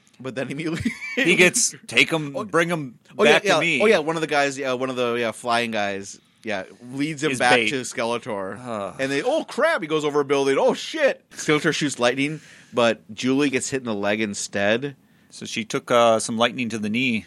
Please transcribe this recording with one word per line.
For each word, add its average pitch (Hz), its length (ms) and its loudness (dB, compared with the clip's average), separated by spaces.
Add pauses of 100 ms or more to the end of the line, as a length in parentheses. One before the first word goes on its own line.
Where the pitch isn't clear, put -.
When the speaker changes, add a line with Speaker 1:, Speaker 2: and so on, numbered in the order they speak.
(200)
Speaker 1:
but 127 160 -10
then 139 140 -6
immediately 156 400 -4 (140)
<laughs> - 120 -8
Speaker 2:
He 247 200 2
gets, - 400 2 (100)
take - 240 2
him, 151 260 -4
Speaker 1:
Oh, 202 100 -6
Speaker 2:
bring 170 240 0
him 156 280 -6 (200)
Speaker 1:
oh, 127 80 2
yeah, 147 80 8
Speaker 2:
back 160 100 4
Speaker 1:
yeah. 190 120 4
Speaker 2:
to 156 40 2
me. 160 220 0
Speaker 1:
Oh, - 60 4
yeah, 208 120 6
one 156 160 -2
of 160 60 -2
the 156 60 -2
guys, 143 300 0
yeah, 135 160 -2
one 131 160 -2
of 127 60 -6
the, 120 200 0
yeah, 117 160 -2
flying 117 400 0
guys, 101 480 -4 (240)
yeah, 101 200 -6 (280)
leads 143 320 -4
him 151 80 2
Speaker 2:
Is 123 80 -2
Speaker 1:
back 123 160 4
Speaker 2:
bait. 113 140 2
Speaker 1:
to 127 120 -2
Skeletor. 113 800 -4
Speaker 2:
Ugh. 107 400 -6
Speaker 1:
And 135 120 -2
they, 139 100 -2
oh, 285 240 0
crap, 311 360 0
he 160 60 -8
goes 156 160 -2
over 147 180 2
a 143 40 2
building. 139 340 2
Oh, 233 140 4
shit. - 580 -2
Skeletor 151 420 0
shoots 143 260 -4
lightning, 135 420 0 (320)
but 117 280 2 (120)
Julie 131 380 2
gets 123 180 -2
hit 135 120 -2
in 123 40 -10
the 113 80 -4
leg 101 280 0
instead. 110 760 -2 (340)
Speaker 2:
So - 160 -16
she 113 200 -6
took, - 260 -4
uh, 117 280 6
some 113 180 -6
lightning 120 320 0
to 113 100 -6
the 104 100 -4
knee 113 380 0